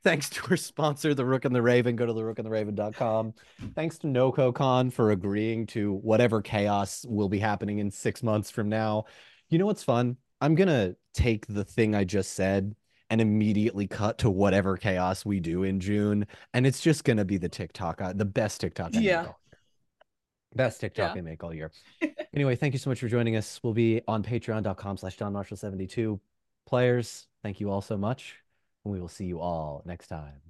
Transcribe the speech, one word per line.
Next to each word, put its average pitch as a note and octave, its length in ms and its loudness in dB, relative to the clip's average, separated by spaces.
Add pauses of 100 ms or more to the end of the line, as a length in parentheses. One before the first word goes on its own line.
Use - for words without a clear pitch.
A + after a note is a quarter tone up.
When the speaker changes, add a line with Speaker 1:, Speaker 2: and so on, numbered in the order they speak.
Speaker 1:
Thanks D#3+ 280 2
to - 180 -8
our F3 80 4
sponsor, D3+ 580 0
The C3 120 0
Rook C3 180 2
and B2 100 0
the B2 60 4
Raven. A#2+ 360 4
Go A#2+ 100 0
to A#2 80 -2
the A2 100 -2
rook A2 140 -6
and A2+ 80 -8
the A2 40 -6
raven G#2+ 240 -2
dot G#2 200 -4
com. A2 400 0 (400)
Thanks D#3+ 240 -4
to - 80 -6
NoCo B2+ 480 4
Con B2+ 360 4
for A2 200 4
agreeing G#2 560 0
to G#2 260 -2
whatever A2 480 4
chaos G2+ 680 0
will G#2 220 0
be G2+ 100 0
happening G#2 400 -2
in G2+ 120 -2
six - 320 -4
months G#2+ 280 0
from G#2 200 -2
now. A2 340 0 (460)
You E3 80 4
know G3 80 2
what's G#3+ 180 -2
fun? B2 320 2 (240)
I'm D3+ 140 4
gonna D3 420 4 (160)
take A2+ 340 2
the G#2 160 -4
thing G#2+ 320 2
I G2+ 100 4
just F#2+ 280 -2
said G2 420 0 (360)
and A2 100 2
immediately G#2+ 680 2
cut G#2 340 -2
to A#2 100 4
whatever F#2+ 480 4
chaos F#2 480 -2
we G2+ 120 0
do E2+ 260 -2
in F#2+ 140 0
June. G#2 480 0 (280)
And B2+ 120 4
it's C3+ 140 0
just D#3 240 2
gonna G#2+ 220 2
be G2 100 0
the E2+ 140 -4
TikTok, F2 500 -8
uh, F#2 140 -6
the G#2 100 0
best G#2 380 -2
TikTok F2 340 -6
I A#3 40 2
Speaker 2:
Yeah. F#3 180 4
Speaker 1:
make E3+ 100 -6
all - 100 -18 (140)
year. - 60 -20 (960)
Best B2 260 0
TikTok G2 340 -4
Speaker 2:
Yeah. F#2 40 -8
Speaker 1:
I F2+ 40 -8
make D#2+ 220 -12
all E2+ 80 -10
year. D#3 180 -10 (300)
Speaker 2:
<laughs> D#4 100 -2 (240)
Speaker 1:
Anyway, C3+ 220 2
thank C#3+ 160 0
you C3 60 -4
so C3+ 100 -4
much B2+ 120 -2
for A#2+ 80 -4
joining A#2 280 2
us. - 260 -6
We'll A#2 120 -2
be A2+ 340 2
on A2 140 0
patreon A2 400 -4
dot G2 160 -4
com G2 180 -8
slash F#2 220 -10
Don G#2 160 -6
Marshall G2+ 240 -8
seventy-two. G2+ 600 -4 (460)
Players, B2 640 0 (160)
thank G2+ 160 -6
you G2+ 140 -4
all G2 100 0
so G#2+ 160 -4
much. A2 380 -4 (480)
And G#2 100 -6
we F#2 60 -6
will F2 80 -10
see - 160 -10
you F2 160 -6
all D#2 440 -4
next E2+ 220 -12
time. D2 440 -12